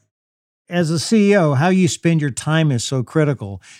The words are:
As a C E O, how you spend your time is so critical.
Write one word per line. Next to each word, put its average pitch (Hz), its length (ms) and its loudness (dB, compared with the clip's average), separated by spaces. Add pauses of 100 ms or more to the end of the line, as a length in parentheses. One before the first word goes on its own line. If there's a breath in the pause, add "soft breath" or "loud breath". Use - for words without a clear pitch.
(680)
As 175 220 -2
a 165 80 -2
C 202 340 2
E 208 40 4
O, 156 180 2
how 147 140 2
you 185 200 2
spend 165 320 0
your 147 100 -2
time 156 400 0
is 120 140 -2
so 131 180 -4
critical. 117 600 -4 (180 loud breath)